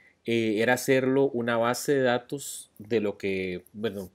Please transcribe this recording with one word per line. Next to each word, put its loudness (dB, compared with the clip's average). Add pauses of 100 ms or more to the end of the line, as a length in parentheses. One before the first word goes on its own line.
(240)
eh, 2
era 4
hacerlo 2
una -2
base 0
de 2
datos -2
de 0
lo -2
que, -4 (100)
bueno, -8